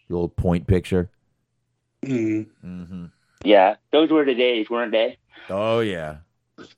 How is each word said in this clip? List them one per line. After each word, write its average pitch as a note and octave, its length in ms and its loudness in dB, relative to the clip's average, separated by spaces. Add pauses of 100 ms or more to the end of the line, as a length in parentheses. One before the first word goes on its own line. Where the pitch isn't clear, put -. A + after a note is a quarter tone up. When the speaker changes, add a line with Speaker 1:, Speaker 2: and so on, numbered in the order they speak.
Speaker 1:
the F2 80 -8
old E2+ 200 -4
point F2 300 0
picture. F2+ 440 0 (920)
Speaker 2:
Mm. A2 440 -2 (180)
Speaker 1:
Mm-hmm. F2+ 400 -14 (400)
Speaker 3:
Yeah, G2+ 320 6 (160)
those D#3 180 4
were D#3 140 2
the C3+ 100 0
days, A#2+ 360 0
weren't A#2 220 -4
they? A2+ 260 0 (300)
Speaker 1:
Oh, A2 320 -2
yeah. D#2+ 380 -6 (600)